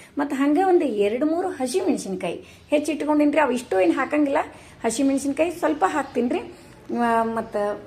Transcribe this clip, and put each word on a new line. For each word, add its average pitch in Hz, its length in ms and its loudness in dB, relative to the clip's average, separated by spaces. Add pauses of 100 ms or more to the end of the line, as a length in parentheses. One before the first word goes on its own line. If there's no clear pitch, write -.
(180)
ಮತ್ತು 285 180 -4
ಹಂಗೆ 294 260 2
ಒಂದು 359 220 4
ಎರಡು 220 420 0
ಮೂರು 349 220 -2
ಹಸಿ 262 320 -2
ಮೆಣಸಿನ್ಕಾಯಿ 190 640 -4 (260)
ಹೆಚ್ಚಿಟ್ಕೊಂಡಿನ್ರಿ. 294 680 2
ಅವು 277 100 2
ಇಷ್ಟು 247 300 -2
ಏನ್ 339 140 4
ಹಾಕಂಗಿಲ್ಲ. 277 440 0 (460)
ಹಸಿ 233 180 0
ಮೆಣಸಿನ್ಕಾಯಿ 277 480 0
ಸ್ವಲ್ಪ 311 380 0
ಹಾಕ್ತೀನ್ರಿ. 277 680 -2 (480)
ಆ, 226 220 2
ಮತ್ತ 226 320 -4 (300)